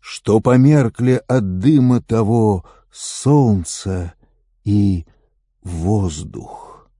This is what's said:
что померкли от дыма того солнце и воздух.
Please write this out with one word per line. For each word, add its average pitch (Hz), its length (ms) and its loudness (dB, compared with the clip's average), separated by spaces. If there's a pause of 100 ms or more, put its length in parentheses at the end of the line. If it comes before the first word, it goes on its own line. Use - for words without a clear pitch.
(100)
что 107 300 0
померкли 127 880 2
от 101 300 -2
дыма 127 420 2
того 110 640 0 (260)
солнце 98 1200 -2 (500)
и 101 400 0 (580)
воздух. 87 1400 -8